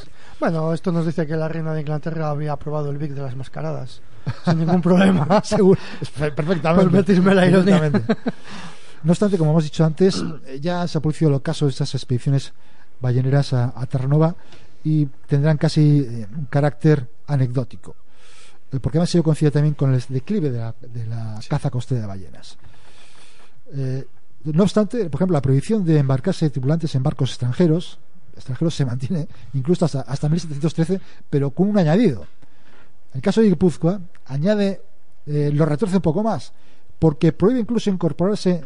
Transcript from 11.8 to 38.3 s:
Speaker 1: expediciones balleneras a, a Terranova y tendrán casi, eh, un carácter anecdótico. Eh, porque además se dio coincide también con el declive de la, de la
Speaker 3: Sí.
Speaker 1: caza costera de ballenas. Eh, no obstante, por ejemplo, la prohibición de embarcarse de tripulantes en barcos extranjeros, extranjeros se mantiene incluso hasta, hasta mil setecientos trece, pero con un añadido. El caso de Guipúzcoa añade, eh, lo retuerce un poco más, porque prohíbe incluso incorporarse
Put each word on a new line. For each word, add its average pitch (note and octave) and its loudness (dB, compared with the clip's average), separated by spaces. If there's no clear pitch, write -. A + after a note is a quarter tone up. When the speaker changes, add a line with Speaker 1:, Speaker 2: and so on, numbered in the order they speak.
Speaker 1:
expediciones C3 0
balleneras C3 2
a, B2 0
a B2 -6
Terranova D3 2
y D#3 2
tendrán D3 0
casi, D3 4
eh, A#2 -4
un D3+ -4
carácter C#3+ 2
anecdótico. C3 -2
Eh, C3+ -4
porque - -2
además E3+ 2
se F3 4
dio E3 6
coincide D3+ 4
también D3 2
con C3+ 2
el B2+ 2
declive D3+ -2
de A#2+ -2
la, A2+ -6
de A#2+ -6
la A2 -6
Speaker 3:
Sí. - -10
Speaker 1:
caza D3 -2
costera A#2+ -2
de G#2 -4
ballenas. - -8
Eh, C3 -4
no D#3 4
obstante, G#3+ 2
por C3+ -2
ejemplo, F#3 2
la C#3 4
prohibición C#3 2
de D#3+ 4
embarcarse C3+ 2
de C#3+ 0
tripulantes D3+ 0
en C3 2
barcos C#3 0
extranjeros, D#3 0
extranjeros D#3 -2
se C#3+ 0
mantiene C#3 -2
incluso D3+ 2
hasta, C#3 0
hasta C#3 -2
mil E3+ 2
setecientos D3+ -2
trece, F3+ 0
pero C#3 0
con F3+ 2
un G#3 2
añadido. E3+ 4
El C3 -6
caso G3+ 2
de G#3+ 6
Guipúzcoa F3+ 2
añade, G3 0
eh, D3 0
lo D3 4
retuerce F3 0
un F3+ 2
poco E3+ 2
más, G#3 -2
porque D#3+ 4
prohíbe A#3+ 2
incluso A3 0
incorporarse F3 0